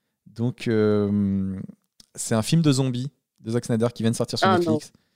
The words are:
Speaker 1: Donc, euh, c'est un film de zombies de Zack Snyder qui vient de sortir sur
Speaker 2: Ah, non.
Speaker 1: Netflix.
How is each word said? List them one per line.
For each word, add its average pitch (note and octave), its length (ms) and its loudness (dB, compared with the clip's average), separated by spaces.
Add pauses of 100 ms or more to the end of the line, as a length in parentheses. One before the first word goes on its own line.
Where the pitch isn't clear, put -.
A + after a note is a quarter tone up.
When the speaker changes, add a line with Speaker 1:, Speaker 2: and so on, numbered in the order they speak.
(280)
Speaker 1:
Donc, A#2 400 -6
euh, G2+ 880 2 (600)
c'est - 200 -4
un A2 60 2
film D#3+ 200 2
de D3+ 100 4
zombies C3 380 -2 (320)
de A2+ 100 -8
Zack A#2+ 140 -2
Snyder A#2 280 0
qui A2 100 -6
vient A2+ 80 2
de A2 40 -4
sortir A#2 240 -4
sur - 80 2
Speaker 2:
Ah, F#3+ 60 4
non. F3 60 4
Speaker 1:
Netflix. D#3 320 -2 (240)